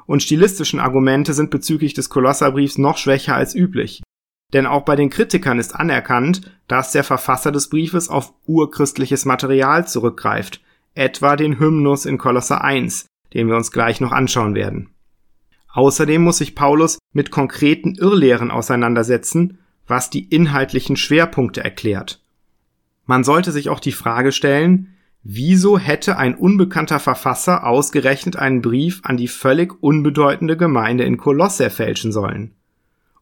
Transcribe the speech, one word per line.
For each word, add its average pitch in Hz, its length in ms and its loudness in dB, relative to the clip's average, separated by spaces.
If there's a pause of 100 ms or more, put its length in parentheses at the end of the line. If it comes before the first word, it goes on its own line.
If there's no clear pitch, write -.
und 143 160 2
stilistischen 160 580 0
Argumente 135 540 2
sind 147 160 0
bezüglich 147 440 -2
des - 160 -8
Kolosserbriefs 139 680 0
noch 143 200 2
schwächer 135 380 0
als - 200 -2
üblich. 185 460 -2 (520)
Denn 135 120 2
auch 139 180 0
bei 147 140 2
den 143 120 2
Kritikern 143 500 0
ist - 160 -8
anerkannt, 143 680 0 (260)
dass 127 240 -2
der 143 140 2
Verfasser 135 480 -2
des 139 160 -4
Briefes 160 400 -2
auf 147 240 -4 (120)
urchristliches 143 800 0
Material 135 640 2
zurückgreift, 107 760 -4 (320)
etwa 143 440 0
den 151 200 0
Hymnus 147 480 2
in 143 120 -4
Kolosser 127 440 0
eins, 135 440 -2 (280)
den 117 140 0
wir 113 80 2
uns 117 160 -2
gleich 117 300 -2
noch 123 100 -2
anschauen 123 440 0
werden. 101 340 -6 (800)
Außerdem 147 520 2
muss 170 180 2
sich - 140 -6
Paulus 151 440 2 (160)
mit 143 180 -2
konkreten 147 640 0
Irrlehren 135 560 2
auseinandersetzen, 120 1080 0 (280)
was 123 220 -2
die - 160 -6
inhaltlichen 143 720 0
Schwerpunkte 147 680 0
erklärt. - 580 -6 (840)
Man 127 180 2
sollte 160 300 2
sich 147 160 -4
auch 147 100 -4
die 131 140 -4
Frage 123 400 -2
stellen, 160 600 2 (280)
wieso 180 540 2
hätte 190 400 -2
ein 127 180 0
unbekannter 180 640 2
Verfasser - 680 -2
ausgerechnet 139 680 0
einen 131 260 0
Brief 139 420 -2
an 127 140 -2
die 120 100 -4
völlig 156 540 0
unbedeutende 147 760 2
Gemeinde 123 480 0
in 123 120 0
Kolosse 143 520 0
fälschen 110 420 -4
sollen? 104 420 -6 (680)